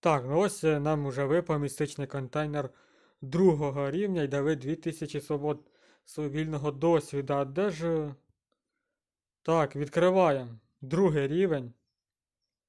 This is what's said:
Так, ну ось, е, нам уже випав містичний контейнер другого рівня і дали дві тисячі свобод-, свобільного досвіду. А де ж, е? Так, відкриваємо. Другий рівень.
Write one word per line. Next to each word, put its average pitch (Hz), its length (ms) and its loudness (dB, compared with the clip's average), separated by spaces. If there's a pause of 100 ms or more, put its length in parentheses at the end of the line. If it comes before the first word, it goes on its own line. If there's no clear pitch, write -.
Так, 147 260 2
ну 143 120 0
ось, 190 260 0
е, 151 160 2
нам 147 260 0
уже 139 180 -2
випав 156 360 0
містичний 143 460 -4
контейнер 143 640 -4 (500)
другого 143 680 2
рівня 185 320 0
і 139 60 0
дали 143 280 0
дві 139 200 -4
тисячі 156 440 -6
свобод-, 147 500 -4 (340)
свобільного 151 640 -4
досвіду. 143 640 0
А 139 100 2
де 170 260 -2
ж, 165 180 -4
е? 156 260 -2 (1300)
Так, 156 340 0
відкриваємо. 147 840 2 (220)
Другий 151 480 2
рівень. 147 440 0 (960)